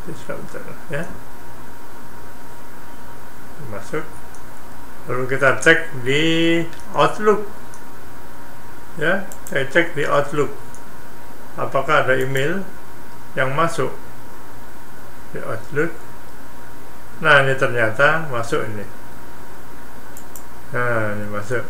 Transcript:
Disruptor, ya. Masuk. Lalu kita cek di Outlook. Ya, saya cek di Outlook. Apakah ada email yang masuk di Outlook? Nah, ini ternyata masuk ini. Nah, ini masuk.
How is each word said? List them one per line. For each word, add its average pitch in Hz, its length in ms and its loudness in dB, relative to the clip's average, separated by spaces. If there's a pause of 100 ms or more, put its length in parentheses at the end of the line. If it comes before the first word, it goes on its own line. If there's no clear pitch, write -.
Disruptor, - 640 -2 (240)
ya. 160 160 -2 (2750)
Masuk. 156 320 -2 (1040)
Lalu 127 240 0
kita 135 320 2
cek 156 400 4
di 165 560 2 (320)
Outlook. - 560 2 (1500)
Ya, 185 240 2 (240)
saya 143 160 0
cek 165 320 2
di 143 80 0
Outlook. 143 480 2 (1040)
Apakah 135 480 2
ada 131 160 2
email 135 480 0 (720)
yang 135 160 0
masuk 156 400 0 (1400)
di 139 80 0
Outlook? 147 560 0 (1300)
Nah, 143 240 6
ini 135 80 4
ternyata 139 720 2
masuk 123 400 0
ini. 107 160 -2 (1900)
Nah, 113 400 0
ini 104 160 -2
masuk. 104 380 0